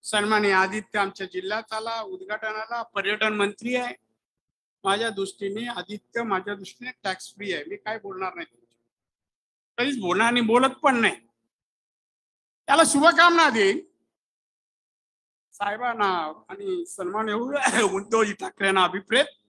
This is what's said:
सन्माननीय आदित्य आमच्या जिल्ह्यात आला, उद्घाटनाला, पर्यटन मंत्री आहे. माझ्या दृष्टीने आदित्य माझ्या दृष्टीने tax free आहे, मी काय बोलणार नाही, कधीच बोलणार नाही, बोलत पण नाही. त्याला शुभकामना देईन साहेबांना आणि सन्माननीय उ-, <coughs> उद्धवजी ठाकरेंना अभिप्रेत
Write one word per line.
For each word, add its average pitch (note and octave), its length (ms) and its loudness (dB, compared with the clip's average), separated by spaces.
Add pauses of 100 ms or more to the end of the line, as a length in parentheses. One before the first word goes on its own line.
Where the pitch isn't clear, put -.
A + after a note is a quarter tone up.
सन्माननीय G#3 480 2
आदित्य F#3+ 480 0
आमच्या G3 280 -4
जिल्ह्यात G3 460 -8
आला, A3+ 280 -6
उद्घाटनाला, G#3+ 800 -8
पर्यटन G#3+ 500 -2
मंत्री G#3 420 -2
आहे. B3 200 -4 (880)
माझ्या G#3 260 0
दृष्टीने G3 580 -6
आदित्य G#3 560 -8
माझ्या G3+ 320 -4
दृष्टीने A3 360 -14 (120)
tax F#3+ 320 -8
free G3 180 -6
आहे, D3 100 -6
मी F#3 140 -10
काय G#3+ 220 -8
बोलणार F#3+ 340 -8
नाही, E3+ 140 -12 (1300)
कधीच C4 220 -2
बोलणार G3+ 320 2
नाही, A#3+ 140 2
बोलत B3 300 4
पण C4+ 200 2
नाही. A3 200 2 (1500)
त्याला D#4+ 200 6
शुभकामना E4 640 6
देईन A3 300 2 (1700)
साहेबांना G3+ 1000 -2
आणि F#3 360 -6
सन्माननीय G#3 500 -4
उ-, A#3+ 540 2
<coughs> F3+ 40 -2
उद्धवजी G#3 400 0
ठाकरेंना F#3+ 500 0
अभिप्रेत G3 420 0 (240)